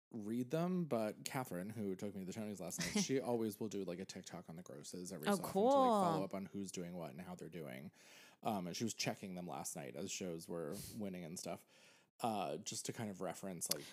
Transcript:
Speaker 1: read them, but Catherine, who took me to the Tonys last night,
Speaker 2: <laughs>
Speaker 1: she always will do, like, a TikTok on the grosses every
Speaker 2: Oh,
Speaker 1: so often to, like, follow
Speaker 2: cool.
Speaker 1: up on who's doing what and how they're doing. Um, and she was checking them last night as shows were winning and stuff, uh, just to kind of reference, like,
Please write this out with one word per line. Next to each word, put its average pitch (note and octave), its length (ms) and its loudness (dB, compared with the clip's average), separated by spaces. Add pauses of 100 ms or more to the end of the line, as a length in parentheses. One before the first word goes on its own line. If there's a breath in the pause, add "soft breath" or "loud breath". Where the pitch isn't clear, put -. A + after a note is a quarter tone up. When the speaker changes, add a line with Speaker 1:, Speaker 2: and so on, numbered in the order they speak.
(120)
Speaker 1:
read A#2 380 -2
them, F3 340 2
but A2+ 400 2
Catherine, G#2 460 0
who G#2 240 0
took G2 200 -2
me F#2+ 100 -4
to - 20 -4
the G#2 120 -4
Tonys G#2 220 -4
last F2 200 -4
night, G3+ 220 2
Speaker 2:
<laughs> - 20 4
Speaker 1:
she C3+ 160 4
always A2+ 400 2
will A2+ 80 0
do, G2 160 0
like, F2 160 -2
a F#2+ 40 -2
TikTok E2+ 460 -8
on D#2+ 60 -10
the F2+ 60 -10
grosses F3 500 -8
every D#3+ 160 -2
Speaker 2:
Oh, G3+ 80 8
Speaker 1:
so E3 60 0
often - 100 -4
to, G3 80 4
like, B3+ 140 8 (260)
follow E3+ 160 6
Speaker 2:
cool. - 80 2
Speaker 1:
up G3 100 -4
on F#3+ 180 -4
who's - 180 -4
doing F2 260 -6
what D#2+ 160 -6
and D#2 80 -12
how F2+ 140 -8
they're F2 140 -10
doing. D#2 420 -8 (520 loud breath)
Um, G2+ 240 2
and F2 100 -4
she A#2+ 80 0
was G#2+ 100 2
checking G#2 400 -2
them F2+ 140 -6
last D2 280 -4
night C2+ 200 -6
as F2+ 140 -2
shows E2 380 -4
were E2+ 260 -2 (240)
winning F#2 260 -4
and E2 140 -6
stuff, - 260 -6 (580 soft breath)
uh, F#2+ 360 2
just - 280 -6
to - 60 -2
kind A2+ 180 -2
of F2+ 120 -8
reference, F2 500 -2
like, - 200 -2